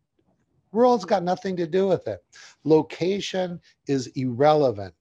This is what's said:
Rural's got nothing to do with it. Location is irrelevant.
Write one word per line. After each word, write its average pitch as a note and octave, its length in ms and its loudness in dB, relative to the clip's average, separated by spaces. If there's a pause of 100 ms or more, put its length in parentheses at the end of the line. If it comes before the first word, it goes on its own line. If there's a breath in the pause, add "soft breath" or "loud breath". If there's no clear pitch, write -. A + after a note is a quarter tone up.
(720)
Rural's A#3+ 320 2
got F#3+ 200 0
nothing F3+ 320 -4
to E3+ 100 -4
do F#3 220 0
with F3+ 180 -2
it. G#2 160 -8 (420 loud breath)
Location F3 960 0 (260 soft breath)
is C3+ 220 -2
irrelevant. B2+ 920 0